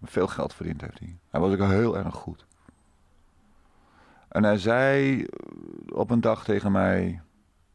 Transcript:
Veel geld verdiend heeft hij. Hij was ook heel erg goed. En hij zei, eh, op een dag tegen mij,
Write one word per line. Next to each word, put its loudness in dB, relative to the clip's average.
Veel -2
geld -6
verdiend -8
heeft -14
hij. -16
Hij -2
was 2
ook 0
heel 2
erg -6
goed. -14
En 2
hij 4
zei, 2
eh, -12
op 0
een 4
dag 0
tegen 0
mij, 2